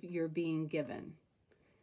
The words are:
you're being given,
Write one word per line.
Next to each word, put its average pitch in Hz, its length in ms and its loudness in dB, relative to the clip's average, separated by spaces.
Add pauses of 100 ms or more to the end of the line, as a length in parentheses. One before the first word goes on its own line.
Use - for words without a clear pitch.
you're 170 260 2
being 160 380 2
given, - 480 -2 (680)